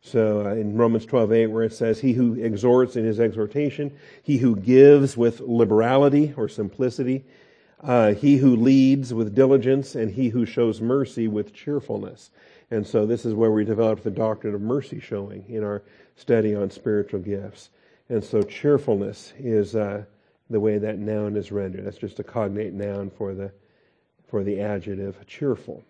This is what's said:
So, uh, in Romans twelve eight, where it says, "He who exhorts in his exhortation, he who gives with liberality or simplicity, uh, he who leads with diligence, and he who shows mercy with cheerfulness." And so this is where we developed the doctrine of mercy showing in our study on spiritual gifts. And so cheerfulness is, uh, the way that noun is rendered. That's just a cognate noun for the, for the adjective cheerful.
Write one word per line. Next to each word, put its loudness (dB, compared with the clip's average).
So, 0
uh, -4
in -4
Romans 2
twelve 0
eight, 4
where -2
it -4
says, -2
"He 0
who 0
exhorts 2
in -2
his -2
exhortation, -2
he -2
who 2
gives 8
with 2
liberality 2
or -4
simplicity, -4
uh, 2
he 4
who 6
leads 4
with -4
diligence, 2
and -4
he -2
who -2
shows -2
mercy -2
with -6
cheerfulness." -10
And -4
so 0
this -2
is -2
where 2
we 2
developed 0
the -4
doctrine -4
of -6
mercy -6
showing -12
in -6
our -6
study 0
on -4
spiritual -4
gifts. -12
And -4
so -2
cheerfulness -2
is, -2
uh, -6
the -2
way 0
that -6
noun -6
is -8
rendered. -8
That's -12
just -12
a -10
cognate -6
noun -8
for -10
the, -12
for -6
the -4
adjective -8
cheerful. -8